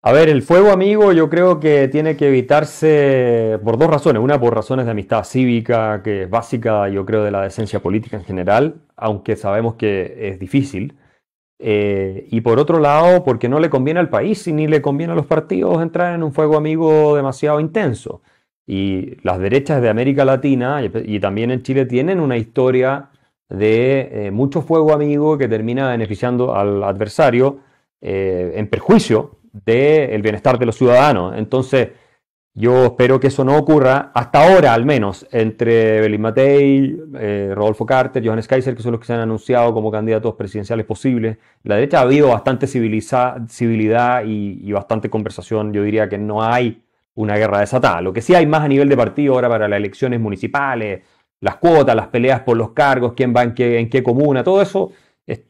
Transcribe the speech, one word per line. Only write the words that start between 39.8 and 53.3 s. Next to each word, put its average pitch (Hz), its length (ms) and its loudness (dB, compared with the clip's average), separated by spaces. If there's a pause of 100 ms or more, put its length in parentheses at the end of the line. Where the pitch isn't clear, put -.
candidatos 110 440 -2
presidenciales 107 520 -8
posibles. 110 500 -4
En - 320 -20
la 104 60 0
derecha 143 240 0
ha 135 40 4
habido 139 260 4
bastante 120 380 0
civiliza-, 117 840 -4
civilidad 117 760 0
y, 104 380 -6
y 101 100 -8
bastante 101 380 -4
conversación. 107 600 -6
Yo 101 100 -2
diría 104 260 -2
que 98 100 -6
no 107 260 -4
hay 120 400 -2 (300)
una 107 220 -4
guerra 104 240 2
desatada. 104 400 0
Lo 92 120 -4
que 113 100 -6
sí 180 120 2
hay 147 120 4
más 156 160 2
a 151 60 -2
nivel 139 200 4
de 139 80 4
partido 127 380 0
ahora 127 140 0
para 110 200 0
las 101 80 0
elecciones 117 420 -4
municipales, 113 840 -4 (380)
las 95 160 -4
cuotas, 147 380 4
las 107 140 -2
peleas 123 320 0
por 117 160 0
los 113 140 -2
cargos, 127 440 0
quién 123 200 0